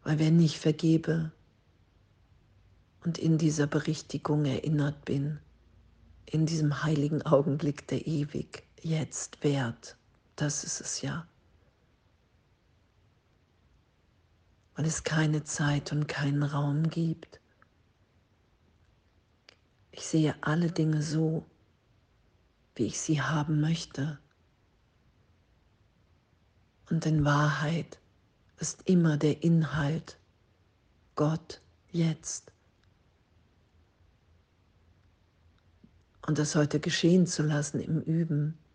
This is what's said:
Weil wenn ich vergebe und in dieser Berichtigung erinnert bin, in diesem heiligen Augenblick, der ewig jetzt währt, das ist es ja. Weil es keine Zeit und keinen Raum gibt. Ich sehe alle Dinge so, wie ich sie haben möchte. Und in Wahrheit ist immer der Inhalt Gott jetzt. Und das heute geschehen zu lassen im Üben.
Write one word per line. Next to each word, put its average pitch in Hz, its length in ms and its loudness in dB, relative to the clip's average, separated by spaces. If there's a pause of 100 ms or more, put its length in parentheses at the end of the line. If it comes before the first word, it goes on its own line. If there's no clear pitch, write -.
Weil 156 160 0
wenn 160 200 6
ich 156 200 4
vergebe 160 720 2 (1700)
und 165 140 -2
in 160 200 2
dieser 151 300 2
Berichtigung 151 760 -2
erinnert 147 600 -2
bin, 147 340 -2 (840)
in 156 200 0
diesem 151 380 0
heiligen 151 400 0
Augenblick, 143 640 2
der - 200 -4
ewig 147 560 -6 (180)
jetzt - 640 -6
währt, 139 540 -2 (380)
das 147 280 -4
ist - 180 -8
es - 200 -8
ja. 139 260 -8 (3500)
Weil 151 100 -2
es 160 180 -2
keine 156 400 2
Zeit 147 480 -2
und 147 160 -2
keinen 143 340 -2
Raum 143 480 0
gibt. 165 500 -4 (2500)
Ich - 160 -14
sehe 156 340 2
alle 165 300 0
Dinge 156 320 0
so, 160 420 -2 (1300)
wie 113 100 0
ich - 140 -6
sie 151 220 0
haben 151 380 0
möchte. 156 580 -4 (2750)
Und 165 160 -2
in 156 200 2
Wahrheit 147 760 0 (600)
ist - 260 -8
immer 165 300 6
der 147 260 2
Inhalt 156 760 0 (960)
Gott 156 460 -2 (300)
jetzt. - 600 -2 (3750)
Und 151 100 2
das 147 180 0
heute 147 240 2
geschehen 175 460 4
zu 175 160 -4
lassen 147 400 -2
im 160 200 -2
Üben. 160 560 -2 (180)